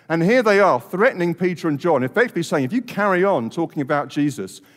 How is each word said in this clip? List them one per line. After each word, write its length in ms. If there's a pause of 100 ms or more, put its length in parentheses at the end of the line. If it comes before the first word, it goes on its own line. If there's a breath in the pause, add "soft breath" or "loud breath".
And 140
here 200
they 180
are 200
threatening 540
Peter 340
and 100
John, 240
effectively 400
saying, 220
"If 80
you 100
carry 420
on 260
talking 320
about 260
Jesus, 520 (160 soft breath)